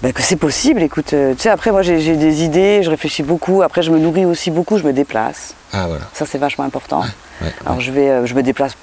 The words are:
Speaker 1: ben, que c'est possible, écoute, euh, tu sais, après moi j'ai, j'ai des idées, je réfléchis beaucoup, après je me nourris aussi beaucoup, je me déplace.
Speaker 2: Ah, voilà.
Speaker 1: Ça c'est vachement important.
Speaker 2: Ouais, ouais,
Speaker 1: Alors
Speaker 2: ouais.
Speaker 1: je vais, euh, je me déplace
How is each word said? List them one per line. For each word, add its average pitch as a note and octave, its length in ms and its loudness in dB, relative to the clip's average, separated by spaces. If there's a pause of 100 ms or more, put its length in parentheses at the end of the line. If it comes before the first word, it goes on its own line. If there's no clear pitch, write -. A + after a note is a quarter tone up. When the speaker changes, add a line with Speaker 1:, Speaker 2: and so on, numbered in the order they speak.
Speaker 1:
ben, B2+ 100 0
que - 100 -4
c'est - 140 2
possible, F3+ 480 2
écoute, D3+ 300 -2
euh, C#3 200 2
tu B2+ 100 -6
sais, A3 60 2
après G#3+ 220 2
moi G3 100 4
j'ai, F3 200 2
j'ai D#3+ 160 2
des D#3 260 2
idées, F#3+ 400 4
je E3 60 0
réfléchis D#3 340 -2
beaucoup, F3 380 0
après F3 220 0
je D#3+ 80 -2
me E3 80 4
nourris E3 260 2
aussi E3+ 260 -2
beaucoup, F3 260 0
je F3+ 60 -2
me D3 80 2
déplace. B2+ 640 -4 (180)
Speaker 2:
Ah, F#2+ 160 -2
voilà. D#2 160 -6 (100)
Speaker 1:
Ça - 120 -6
c'est C#3+ 120 -8
vachement C#3 280 -4
important. C#3 360 -4
Speaker 2:
Ouais, B2 60 -4 (400)
ouais, D2+ 60 -8 (120)
Speaker 1:
Alors B2+ 120 -2
Speaker 2:
ouais. B2+ 60 -4
Speaker 1:
je C3+ 80 -6
vais, C#3 180 2
euh, B2+ 160 2
je A#2+ 100 -4
me C3+ 80 2
déplace C3 400 -2